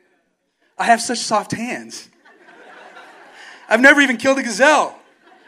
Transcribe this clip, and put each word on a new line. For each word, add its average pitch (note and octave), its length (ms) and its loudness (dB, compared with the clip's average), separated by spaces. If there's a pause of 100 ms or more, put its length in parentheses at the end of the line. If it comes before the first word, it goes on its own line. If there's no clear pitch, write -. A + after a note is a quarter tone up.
(760)
I F#3 80 -4
have A3+ 160 4
such A#3 180 -6
soft G3+ 340 -4
hands. C#3+ 560 -12 (1600)
I've A3+ 100 2
never C#4+ 220 4
even B3+ 160 0
killed C4+ 200 0
a C4+ 60 -4
gazelle." A#3 580 0 (480)